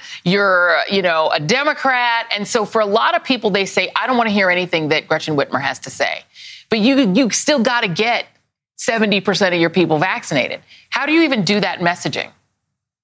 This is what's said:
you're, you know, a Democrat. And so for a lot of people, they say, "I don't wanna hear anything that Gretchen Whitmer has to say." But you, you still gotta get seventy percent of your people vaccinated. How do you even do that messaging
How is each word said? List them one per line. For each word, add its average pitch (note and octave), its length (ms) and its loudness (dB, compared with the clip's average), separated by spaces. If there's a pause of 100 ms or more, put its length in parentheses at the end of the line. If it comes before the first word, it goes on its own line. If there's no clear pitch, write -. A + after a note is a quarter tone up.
(240)
you're, F3+ 640 2
you G3 120 0
know, D#3+ 280 2
a - 100 0
Democrat. B3 840 0 (100)
And G3+ 120 -6
so G#3+ 180 0
for A3 160 -2
a G#3 40 2
lot A3+ 300 2
of E4 80 -2
people, A#3 260 0
they F#3+ 160 0
say, F#3 300 -2
"I G#3+ 120 0
don't B3+ 100 2
wanna A3+ 140 2
hear G3 180 2
anything F3 400 0
that D3+ 180 0
Gretchen D#3 280 -2
Whitmer C#3 260 -2
has C3+ 180 -4
to - 100 -14
say." - 340 -4 (460)
But A3 100 0
you, B3+ 340 4
you A#3+ 160 2
still D4 320 0
gotta A#3 260 0
get G#3 380 -2 (520)
seventy G#3+ 440 0
percent F#3 320 0
of E3+ 80 2
your E3 80 4
people D#3+ 300 2
vaccinated. F#3 600 -2 (300)
How C4 160 -2
do D4+ 80 0
you E4 100 4
even B3+ 200 0
do G#3 160 0
that F#3 200 -4
messaging F3 520 -4 (720)